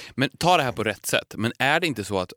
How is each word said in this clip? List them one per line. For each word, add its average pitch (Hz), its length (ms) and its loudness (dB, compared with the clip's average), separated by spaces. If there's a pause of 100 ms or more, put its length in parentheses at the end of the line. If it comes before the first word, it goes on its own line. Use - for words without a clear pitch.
(160)
Men 131 140 0 (100)
ta 175 180 4
det 151 60 4
här 127 80 0
på 110 120 -4
rätt 104 220 -4
sätt. - 320 -2
Men 110 220 -2
är 143 200 4
det 175 80 -2
inte 123 160 -4
så 98 160 -2
att 90 180 -4